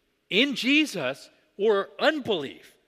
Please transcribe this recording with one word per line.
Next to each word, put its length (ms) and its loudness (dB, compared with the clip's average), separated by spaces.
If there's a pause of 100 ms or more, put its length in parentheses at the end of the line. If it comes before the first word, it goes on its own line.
(300)
in 260 2
Jesus 760 -2 (260)
or 400 0
unbelief 800 -2 (120)